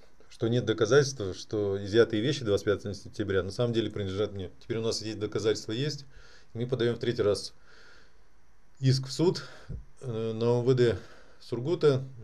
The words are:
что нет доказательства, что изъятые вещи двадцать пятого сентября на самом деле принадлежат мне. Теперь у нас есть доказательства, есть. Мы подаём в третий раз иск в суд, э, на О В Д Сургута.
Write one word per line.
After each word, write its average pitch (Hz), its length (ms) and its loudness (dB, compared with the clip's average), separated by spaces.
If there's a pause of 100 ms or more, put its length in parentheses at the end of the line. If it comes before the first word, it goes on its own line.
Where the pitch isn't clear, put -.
(280)
что - 200 -2
нет 120 160 2
доказательства, 110 680 4
что 101 480 -2
изъятые 107 400 4
вещи 131 220 -2
двадцать 101 220 2
пятого 101 280 0
сентября 95 480 -2
на 92 80 -6
самом 120 220 0
деле 110 180 0
принадлежат 98 420 -4
мне. 98 180 -10 (100)
Теперь 113 180 -6
у 113 40 -4
нас 113 200 -2
есть 107 160 -6
доказательства, 104 540 0
есть. 143 320 -4 (480)
Мы 117 140 -4
подаём 117 300 0
в - 20 -14
третий 113 240 -2
раз 98 320 0 (1300)
иск 131 260 2
в - 60 -12
суд, 170 300 2 (600)
э, 113 300 -4
на 117 260 2
О 120 40 0
В 131 120 4
Д 120 240 4 (420)
Сургута. 135 640 2 (200)